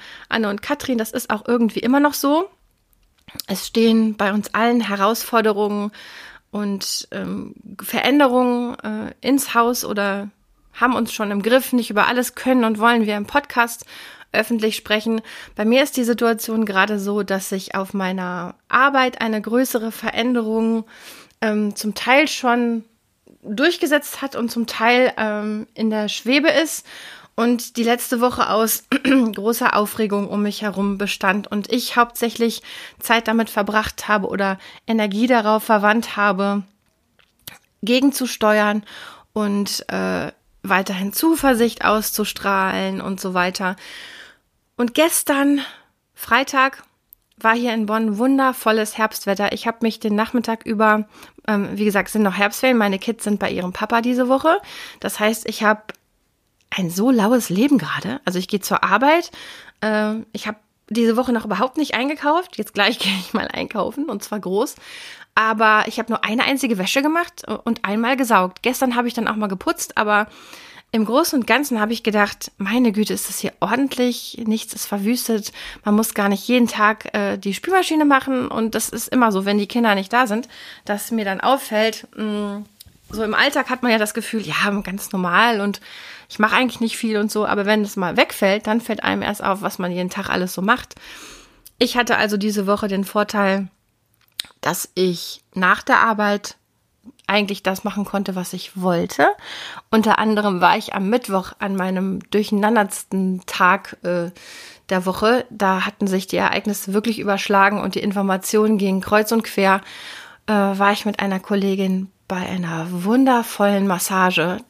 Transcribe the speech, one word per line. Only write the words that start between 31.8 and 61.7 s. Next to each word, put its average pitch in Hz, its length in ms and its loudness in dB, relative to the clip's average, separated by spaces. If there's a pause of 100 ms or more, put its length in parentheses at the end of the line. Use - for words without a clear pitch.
hauptsächlich 233 640 0 (380)
Zeit 226 280 0
damit 220 220 0
verbracht 214 580 -2
habe 208 200 2
oder 190 300 -2 (300)
Energie 214 400 0
darauf 220 360 4
verwandt 214 540 2
habe, 202 460 0 (1160)
gegenzusteuern 214 1000 2 (500)
und, 202 560 -2
äh, 185 420 -4 (380)
weiterhin 190 440 0
Zuversicht 269 720 2
auszustrahlen 190 1160 -2
und 190 200 -6
so 185 140 -4
weiter. 185 400 0 (1040)
Und 240 160 -2
gestern, 285 680 2 (520)
Freitag, 269 680 0 (540)
war 226 180 4
hier 240 180 0
in 220 120 0
Bonn 214 320 0
wundervolles 247 800 2
Herbstwetter. 202 540 -2
Ich - 160 -6
hab 226 140 -4
mich 220 180 0
den 208 160 0
Nachmittag 226 500 -2
über, 214 420 2 (400)
ähm, 202 260 0
wie 208 120 -2
gesagt, 196 240 2
sind 214 140 2
noch 190 140 2
Herbstferien, 226 400 2
meine 202 220 2
Kids - 260 -6
sind 208 140 0
bei 185 120 -2
ihrem 180 220 -4
Papa 226 280 -2
diese 247 280 2
Woche. 311 280 4 (420)
Das - 200 -6
heißt, 220 280 0
ich 220 160 -4
hab 214 300 2 (760)
ein 180 200 -4
so 202 220 2
laues 233 380 4
Leben 240 280 4
gerade. 190 480 -4
Also 185 140 0
ich 185 80 -4
gehe 196 140 -2
zur - 220 0
Arbeit, 277 480 4 (500)
äh, 214 340 0 (160)
ich - 160 -10
hab 214 140 -8 (280)
diese 226 280 4
Woche 254 160 2
noch 220 120 -2
überhaupt 214 320 -2